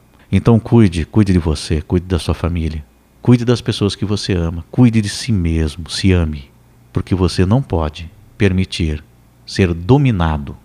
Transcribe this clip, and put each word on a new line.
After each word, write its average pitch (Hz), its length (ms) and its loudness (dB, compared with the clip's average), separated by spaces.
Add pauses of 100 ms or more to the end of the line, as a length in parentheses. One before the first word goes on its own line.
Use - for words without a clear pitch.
(320)
Então 107 280 4
cuide, 95 460 2
cuide 98 280 2
de 90 60 4
você, 78 420 -2
cuide 90 240 -4
da 90 140 -2
sua - 160 -4
família, 80 500 -4 (340)
cuide 120 240 4
das 117 180 0
pessoas 104 340 -2
que - 100 -6
você 101 280 -4
ama, 82 360 -4
cuide 117 320 4
de 101 80 -4
si - 220 -8
mesmo, 82 580 -2
se - 220 0
ame, 78 400 0 (400)
porque 90 240 -2
você 90 320 2
não 123 160 2
pode 80 480 -6 (260)
permitir 92 680 -2 (400)
ser 90 300 0
dominado 85 920 0